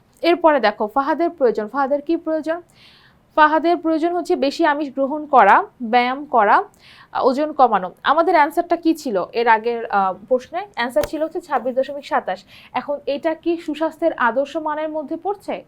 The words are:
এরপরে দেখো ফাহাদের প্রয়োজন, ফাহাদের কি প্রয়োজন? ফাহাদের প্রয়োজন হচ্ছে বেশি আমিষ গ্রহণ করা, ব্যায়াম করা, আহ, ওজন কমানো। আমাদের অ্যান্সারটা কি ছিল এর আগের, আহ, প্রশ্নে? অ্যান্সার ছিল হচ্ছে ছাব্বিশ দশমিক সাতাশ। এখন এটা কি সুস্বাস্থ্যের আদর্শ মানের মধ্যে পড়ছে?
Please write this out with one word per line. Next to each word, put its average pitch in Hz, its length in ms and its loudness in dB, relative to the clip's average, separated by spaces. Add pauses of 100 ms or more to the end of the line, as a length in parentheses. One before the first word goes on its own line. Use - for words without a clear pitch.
(220)
এরপরে 330 380 2
দেখো 214 260 0
ফাহাদের 285 440 -2
প্রয়োজন, 226 380 0
ফাহাদের 277 340 -2
কি 330 140 -2
প্রয়োজন? 320 440 -4 (720)
ফাহাদের 311 420 4
প্রয়োজন 320 400 -2
হচ্ছে 349 200 -2
বেশি 277 300 0
আমিষ 294 240 0
গ্রহণ 277 360 -4
করা, 254 380 6 (180)
ব্যায়াম 247 420 0
করা, 233 320 2
আহ, - 720 -4
ওজন 285 260 0
কমানো। 202 400 2 (100)
আমাদের 330 320 2
অ্যান্সারটা 330 420 2
কি 330 180 0
ছিল 208 380 -4
এর 233 160 0
আগের, 226 380 0
আহ, 190 280 0 (140)
প্রশ্নে? 311 460 -2
অ্যান্সার 240 280 -2
ছিল 302 200 -4
হচ্ছে 320 180 -6
ছাব্বিশ 262 340 -4
দশমিক 269 320 -6
সাতাশ। 208 380 -4 (280)
এখন 285 340 -6
এটা 285 280 -2
কি 330 220 -4
সুস্বাস্থ্যের 320 560 -4
আদর্শ 247 440 -2
মানের 311 320 -4
মধ্যে 311 280 -8
পড়ছে? 330 520 -8